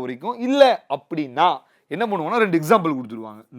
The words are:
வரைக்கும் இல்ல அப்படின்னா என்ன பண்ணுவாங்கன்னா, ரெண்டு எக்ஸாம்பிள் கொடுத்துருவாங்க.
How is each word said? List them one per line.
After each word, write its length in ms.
வரைக்கும் 420
இல்ல 160
அப்படின்னா 520
என்ன 120
பண்ணுவாங்கன்னா, 380
ரெண்டு 160
எக்ஸாம்பிள் 380
கொடுத்துருவாங்க. 440